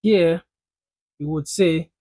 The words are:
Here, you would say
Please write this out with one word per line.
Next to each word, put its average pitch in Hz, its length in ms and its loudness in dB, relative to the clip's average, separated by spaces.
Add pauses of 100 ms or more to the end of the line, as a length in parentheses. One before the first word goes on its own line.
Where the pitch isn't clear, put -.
Here, 175 400 2 (760)
you 147 100 -8
would 151 180 -6
say 165 440 -2 (100)